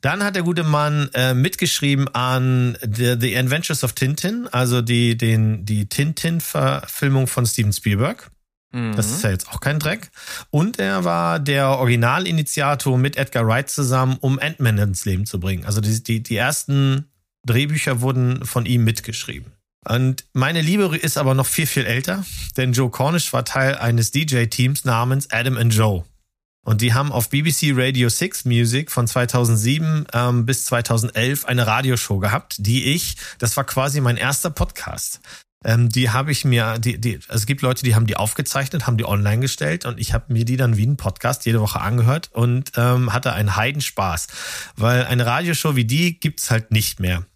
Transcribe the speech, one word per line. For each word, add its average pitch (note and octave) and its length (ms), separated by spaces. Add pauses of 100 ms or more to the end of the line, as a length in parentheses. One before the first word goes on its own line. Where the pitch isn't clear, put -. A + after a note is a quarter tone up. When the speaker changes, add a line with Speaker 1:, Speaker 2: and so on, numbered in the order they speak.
Speaker 1:
Dann F#3+ 220
hat G3+ 120
der F#3 60
gute E3+ 220
Mann, D3 500
äh, B2+ 220
mitgeschrieben C#3 800
an B2+ 680
The, A#2+ 380
The A#2 180
Adventures C#3 460
of A#2+ 100
Tintin, F#3+ 580
also B2 300
die, A#2+ 340
den, A2 480
die G#2 240
Tintin-Verfilmung C#3+ 1400
von A#2+ 180
Steven G#2 260
Spielberg. G#2+ 600 (400)
Speaker 2:
Mhm. A#2 240
Speaker 1:
Das G#2 160
ist F3+ 120
ja A2 60
jetzt F#2 200
auch - 100
kein D3 180
Dreck. D#3 320 (400)
Und F3+ 300
er G2 240
war E2+ 360
der C#3 380
Originalinitiator C#3 1200
mit C3+ 180
Edgar C3 300
Wright A#2+ 240
zusammen, C3 500
um C3+ 200
Ant-Man C3 400
ins G2+ 260
Leben G2 220
zu F#2+ 120
bringen. F#2 260
Also G#2+ 160
die, A2 200
die, A2+ 220
die A#2 120
ersten C#3 680 (400)
Drehbücher C3+ 560
wurden B2+ 420
von A#2+ 220
ihm A#2+ 180
mitgeschrieben. A2 680 (360)
Und C3 460
meine D3+ 280
Liebe F3 360
ist D3+ 220
aber C3+ 160
noch C3 120
viel, D#3+ 200
viel C3+ 180
älter, D#3 400 (320)
denn B2+ 160
Joe B2 160
Cornish D3+ 440
war B2 120
Teil C3+ 300
eines A#2 340
D-J-Teams B2+ 760
namens B2+ 480
Adam A#2+ 260
and A#2 160
Joe. G#2+ 320 (580)
Und A2 180
die A#2 120
haben C#3 180
auf B2 200
B C#3+ 100
B D#3+ 100
C D3 240
Radio B2+ 320
Six - 380
Music A#2+ 460
von A#2+ 160
zweitausendsieben, B2+ 1080
ähm, A#2+ 320
bis B2+ 200
zweitausendelf A#2 800
eine B2 200
Radioshow A2+ 540
gehabt, G2+ 400
die A2 240 (100)
ich, - 220 (240)
das A2+ 180
war C#3 60
quasi C#3 360
mein B2 160
erster C#3 360
Podcast. - 720 (440)
Ähm, A#2 240
die A#2+ 220
habe C3+ 200
ich - 140
mir, A#2 320
die, A2 240
die, A2+ 140 (120)
also G#2+ 140
es G#2 60
gibt C#3 160
Leute, B2+ 200
die A#2+ 120
haben A2 100
die G#2 100
aufgezeichnet, C3+ 680
haben A#2 120
die A2+ 80
online G#2 360
gestellt D3 460
und A2 120
ich G#2 140
habe - 180
mir A#2 140
die B2+ 120
dann A#2+ 200
wie G#2 60
einen C3+ 140
Podcast - 500
jede A2+ 140
Woche G#2 200
angehört B2 500
und, A#2+ 440
ähm, B2 360
hatte B2+ 220
einen G2+ 220
Heidenspaß, G#2+ 720 (480)
weil B2 300
eine B2 200
Radioshow D3+ 500
wie B2 100
die E3 340
gibt's - 320
halt A2+ 180
nicht G#2+ 300
mehr. F2+ 260 (100)